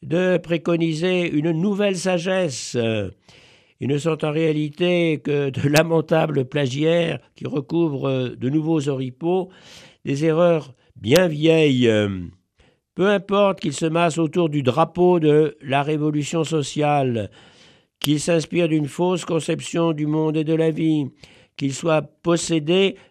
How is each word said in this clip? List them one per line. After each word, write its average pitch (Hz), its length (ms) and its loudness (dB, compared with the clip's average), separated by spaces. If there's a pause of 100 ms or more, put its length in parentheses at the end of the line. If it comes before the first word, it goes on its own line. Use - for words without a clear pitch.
de 175 360 0
préconiser 170 920 0
une 151 240 0
nouvelle 190 440 0
sagesse. 180 800 -2 (1080)
Ils 117 60 -2
ne 143 80 0
sont 151 300 -2
en 151 40 -2
réalité 160 920 0
que 143 240 -2
de 120 180 -2
lamentables 160 800 2
plagiaires 151 760 0 (160)
qui - 120 -10
recouvrent 135 920 -2
de 120 120 -4
nouveaux 156 400 0
oripeaux 156 580 -4 (560)
des 139 220 -2
erreurs 160 480 2 (220)
bien 165 300 4
vieilles. 151 640 2 (1040)
Peu 185 140 0
importe 202 520 0
qu'ils 147 120 -4
se 165 140 -2
massent 165 320 0
autour 165 320 0
du 147 120 -2
drapeau 165 560 2
de 151 440 4
la 135 200 0
révolution 151 640 -2
sociale, 143 880 -2 (680)
qu'ils 147 200 2
s'inspirent 170 480 0
d'une 151 200 0
fausse 175 360 -2
conception 165 680 -2
du 151 140 -4
monde 156 300 0
et 156 80 0
de 160 100 -2
la 160 160 2
vie, 151 360 0 (500)
qu'ils 135 160 -4
soient 156 300 0
possédés 170 920 0 (140)